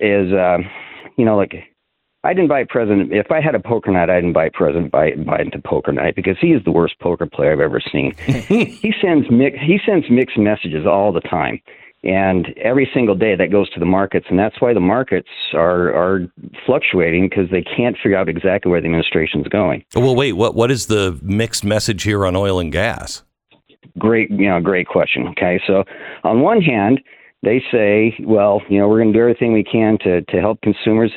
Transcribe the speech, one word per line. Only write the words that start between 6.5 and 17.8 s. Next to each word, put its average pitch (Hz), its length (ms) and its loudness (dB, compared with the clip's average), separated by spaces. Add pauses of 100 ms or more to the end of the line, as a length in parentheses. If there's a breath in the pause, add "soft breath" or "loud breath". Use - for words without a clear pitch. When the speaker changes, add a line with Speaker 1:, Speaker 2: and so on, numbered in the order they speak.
Speaker 1:
is 120 120 2
the 85 80 0
worst 82 280 2
poker 85 260 -2
player 71 260 0
I've 71 80 0
ever 76 200 0 (120)
seen. 71 280 -2
Speaker 2:
<laughs> - 60 -8
Speaker 1:
He 208 760 -2
sends 160 280 2
mi-, 135 280 2
he 165 260 2
sends 190 240 0
mixed 123 300 2
messages 101 480 0
all 98 260 2
the 85 80 -2
time. 71 400 -4 (420 loud breath)
And 92 540 0
every 127 380 0
single 113 200 2
day 98 220 0
that 87 140 -2
goes 98 200 2
to - 100 -12
the 85 40 -2
markets. 95 460 0
And 92 80 2
that's 107 200 -2
why 120 140 2
the 101 80 2
markets 98 480 0 (240)
are, 87 400 2
are 90 340 0 (380)
fluctuating, 90 640 0
'cause 92 220 -2
they 90 100 0
can't 120 420 -4